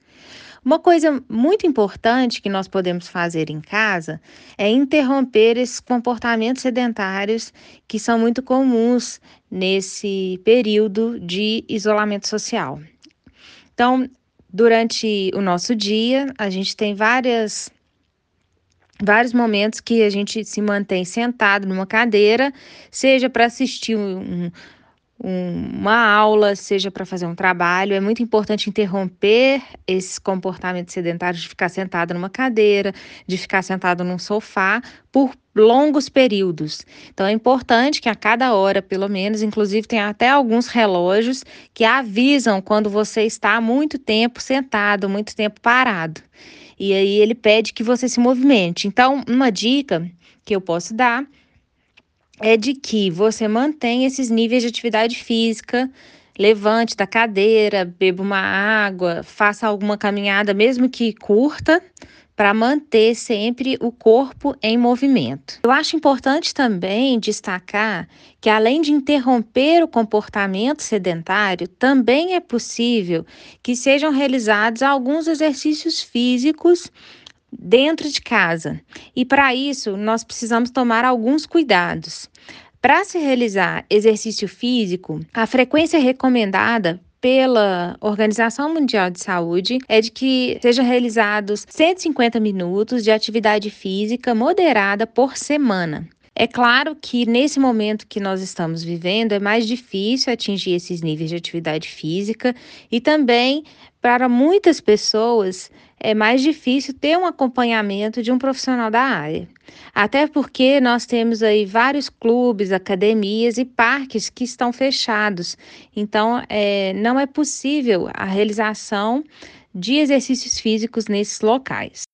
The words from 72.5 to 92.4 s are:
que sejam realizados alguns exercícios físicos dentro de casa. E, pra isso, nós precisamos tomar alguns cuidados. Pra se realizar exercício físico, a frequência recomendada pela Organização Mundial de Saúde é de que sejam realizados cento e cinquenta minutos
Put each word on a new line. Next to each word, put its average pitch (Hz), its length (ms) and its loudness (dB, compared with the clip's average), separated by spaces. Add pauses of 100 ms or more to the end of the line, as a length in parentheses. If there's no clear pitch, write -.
que 247 120 -2
sejam 277 380 2
realizados 233 720 0
alguns 277 440 0
exercícios 311 760 -2
físicos 262 920 0 (580)
dentro 269 600 2
de - 100 -6
casa. 165 580 -2 (360)
E, 254 100 0
pra 269 300 2
isso, 262 420 -6
nós 220 260 -2
precisamos 233 460 -4
tomar 240 380 0
alguns 254 400 0
cuidados. 175 800 0 (540)
Pra 302 200 4
se - 140 -6
realizar 226 720 0
exercício 214 580 2
físico, 185 760 -4 (120)
a 226 140 -2
frequência 294 520 2
recomendada 226 1000 0 (180)
pela 220 800 2
Organização 220 720 -2
Mundial 226 380 0
de 170 100 -12
Saúde 185 580 -2 (100)
é 220 120 0
de 226 120 -6
que 254 500 -2
sejam 240 220 2
realizados 214 840 -2
cento 359 300 0
e - 40 -12
cinquenta 247 360 0
minutos 208 640 -2